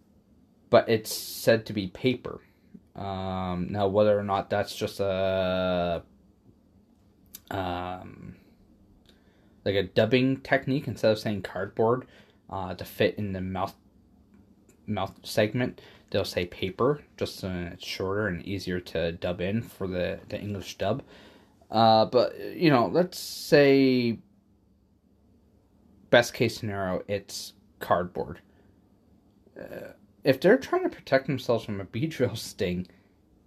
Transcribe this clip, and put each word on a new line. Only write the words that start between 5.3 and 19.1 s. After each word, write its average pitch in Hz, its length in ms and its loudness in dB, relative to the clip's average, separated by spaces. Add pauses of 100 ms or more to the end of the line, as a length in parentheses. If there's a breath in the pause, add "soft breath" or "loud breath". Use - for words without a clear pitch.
um, 90 880 -8 (1300 soft breath)
like 98 100 2
a 98 80 4
dubbing 127 580 2
technique. 135 460 0
Instead 110 240 2
of 107 80 0
saying 104 220 -4
cardboard, 113 680 -2 (420 soft breath)
uh, 92 260 -6
to 92 100 -12
fit - 300 0
in 101 180 -6
the 95 80 -6
mouth, 92 340 -6 (1120)
mouth 95 360 -6
segment, 113 580 -2 (280 loud breath)
they'll 95 160 0
say 90 200 -4
paper, 117 560 -2 (160)
just - 220 -6
so 98 100 -6 (220)
it's - 140 -16
shorter 101 420 -4
and 87 180 -6
easier 92 340 -4
to 85 340 -4